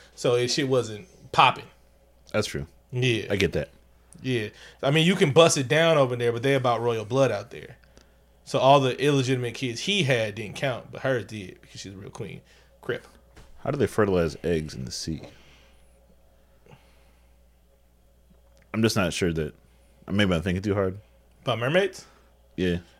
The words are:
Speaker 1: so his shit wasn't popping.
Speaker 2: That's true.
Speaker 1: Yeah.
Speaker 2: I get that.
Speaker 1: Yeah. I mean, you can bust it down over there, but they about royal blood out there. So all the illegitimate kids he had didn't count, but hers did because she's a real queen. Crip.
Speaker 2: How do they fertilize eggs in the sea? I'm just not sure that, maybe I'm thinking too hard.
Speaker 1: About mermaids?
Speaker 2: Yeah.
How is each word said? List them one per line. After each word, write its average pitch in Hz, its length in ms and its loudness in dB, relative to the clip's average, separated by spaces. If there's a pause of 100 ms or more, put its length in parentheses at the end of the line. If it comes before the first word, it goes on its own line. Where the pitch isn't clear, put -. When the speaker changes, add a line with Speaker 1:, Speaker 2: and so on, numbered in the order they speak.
(140)
Speaker 1:
so 123 220 0
his 123 180 0
shit 143 140 0
wasn't 110 400 -2 (240)
popping. - 340 4 (680)
Speaker 2:
That's 104 140 0
true. - 220 -8 (240)
Speaker 1:
Yeah. 123 400 0
Speaker 2:
I 101 40 0
get 95 180 2
that. 76 160 -4 (520)
Speaker 1:
Yeah. 113 280 -4 (340)
I 135 80 2
mean, 160 160 4
you 196 80 4
can 180 160 2
bust 165 260 6
it 131 100 -2
down 160 300 4
over 127 180 2
there, 120 160 0
but 117 120 -4
they 139 100 2
about 123 280 2
royal 113 220 -2
blood 123 280 2
out 101 180 -6
there. - 280 -18 (680)
So - 160 -2
all 135 200 8
the 131 240 2
illegitimate 127 520 0
kids 117 260 -6
he 196 220 0
had 113 320 0
didn't 110 200 -10
count, 127 360 -6
but - 100 -14
hers 131 240 -2
did 104 360 -14
because - 200 -20
she's 95 140 -14
a - 20 -16
real 98 140 -16
queen. - 300 -14 (420)
Crip. - 240 -8 (560)
Speaker 2:
How - 80 -4
do 147 80 -4
they 107 80 2
fertilize 90 560 0
eggs 80 320 -4
in 64 100 -10
the 58 60 -12
sea? - 320 -8 (3500)
I'm 107 80 0
just 110 140 4
not 90 180 0
sure 87 200 0
that, 78 200 -4 (580)
maybe 98 220 2
I'm 80 80 0
thinking 92 200 -2
too 101 120 0
hard. 95 240 -2 (460)
Speaker 1:
About 117 160 -4
mermaids? 175 460 -2 (500)
Speaker 2:
Yeah. 87 220 0 (220)